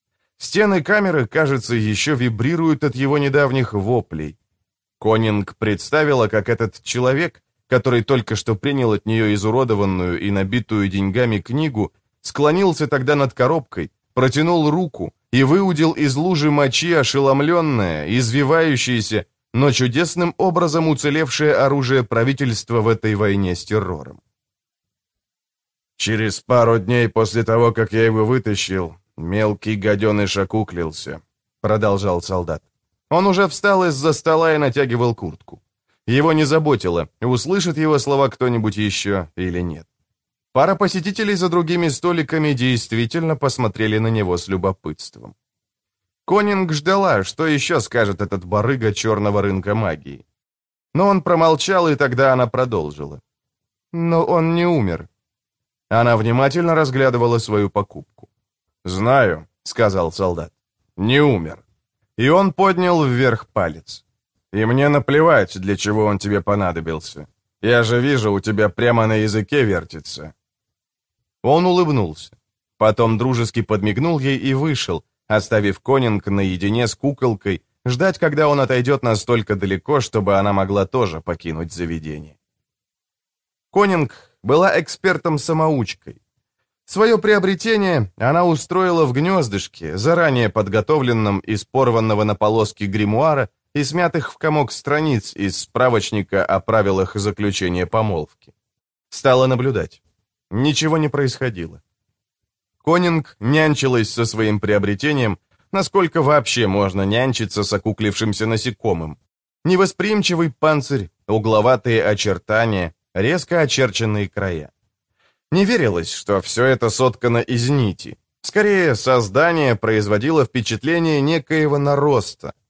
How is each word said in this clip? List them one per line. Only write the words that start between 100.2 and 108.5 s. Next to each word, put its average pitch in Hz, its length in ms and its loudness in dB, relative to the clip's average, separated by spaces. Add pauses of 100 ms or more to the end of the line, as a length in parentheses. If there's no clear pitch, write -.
Ничего 151 480 0
не 151 120 0
происходило. 117 720 -4 (1080)
Конинг 170 520 0
нянчилась 131 720 2
со 117 160 -2
своим 107 340 0
приобретением, 131 800 0 (340)
насколько 185 480 0
вообще 135 460 2
можно 98 380 0
нянчиться 110 580 -2
с 98 100 -4
окуклившимся 107 720 -2
насекомым. 104 720 -4 (480)